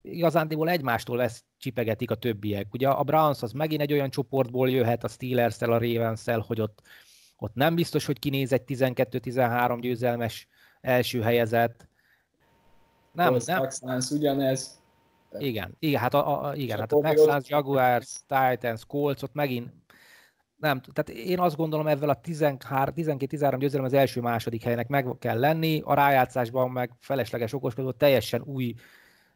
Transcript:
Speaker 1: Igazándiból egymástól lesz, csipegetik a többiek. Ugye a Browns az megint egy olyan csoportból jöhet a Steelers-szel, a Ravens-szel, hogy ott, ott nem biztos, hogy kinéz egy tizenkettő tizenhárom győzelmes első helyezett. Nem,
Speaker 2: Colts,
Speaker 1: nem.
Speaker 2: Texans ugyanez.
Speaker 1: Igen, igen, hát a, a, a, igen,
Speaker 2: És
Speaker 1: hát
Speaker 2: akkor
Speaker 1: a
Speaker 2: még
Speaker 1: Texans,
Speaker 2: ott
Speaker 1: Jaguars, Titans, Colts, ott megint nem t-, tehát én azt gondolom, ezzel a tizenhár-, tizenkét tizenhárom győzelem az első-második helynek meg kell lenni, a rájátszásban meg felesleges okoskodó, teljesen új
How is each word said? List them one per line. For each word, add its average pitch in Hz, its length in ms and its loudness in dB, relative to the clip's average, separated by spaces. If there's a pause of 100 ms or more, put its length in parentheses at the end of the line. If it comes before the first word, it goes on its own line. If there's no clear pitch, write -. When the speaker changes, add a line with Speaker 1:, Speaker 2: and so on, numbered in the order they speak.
Speaker 1:
Igazándiból 160 680 0
egymástól 123 480 -2
lesz, 120 260 -2 (140)
csipegetik 117 540 -4
a 113 40 0
többiek. 104 580 -4
Ugye 127 160 0
a 139 140 0
Browns 147 380 2
az 110 100 -6
megint 151 300 -4
egy 147 120 -2
olyan 139 160 0
csoportból 127 600 -2
jöhet 117 340 2
a 113 40 -4
Steelers-szel, 120 640 -2
a 117 60 4
Ravens-szel, 113 600 -2
hogy 110 220 -4
ott, 107 200 -6 (560)
ott 107 160 -10
nem 156 220 2
biztos, 160 300 -2
hogy 147 140 -4
kinéz 135 340 -2
egy - 100 2
tizenkettő 127 560 -2
tizenhárom 120 600 0
győzelmes 120 680 -2 (340)
első 123 400 0
helyezett. 117 640 2 (1200)
Nem, 170 180 4
Speaker 2:
Colts, 127 160 2
Speaker 1:
nem. 170 160 0
Speaker 2:
Texans 127 480 -4
ugyanez. 139 720 0 (560)
Speaker 1:
Igen, 110 420 -4
igen, 147 200 0
hát 123 140 2
a, 143 140 2
a, 143 200 -2
a, 143 80 -6
igen, 143 100 -6
Speaker 2:
És 113 140 -4
Speaker 1:
hát 113 120 -6
Speaker 2:
akkor 147 140 4
Speaker 1:
a - 20 0
Speaker 2:
még 151 100 4
Speaker 1:
Texans, 151 260 6
Speaker 2:
ott - 40 -20
Speaker 1:
Jaguars, 135 800 2
Titans, 127 580 0
Colts, 143 360 -4
ott 135 120 -10
megint 127 400 -4 (840)
nem 143 260 -2
t-, - 120 -20
tehát - 280 -6
én 180 180 -2
azt 175 160 2
gondolom, 156 320 -2
ezzel 147 220 2
a 139 120 0
tizenhár-, 143 720 -2
tizenkét 143 360 -4
tizenhárom 139 300 0
győzelem 135 260 0
az 123 80 0
első-második 117 720 0
helynek 117 240 -2
meg 135 200 0 (120)
kell 113 200 -2
lenni, 156 460 2
a - 80 0
rájátszásban 131 800 4
meg 123 280 -4
felesleges 117 540 -4
okoskodó, 131 380 -4
teljesen 123 500 2
új 131 320 -6 (640)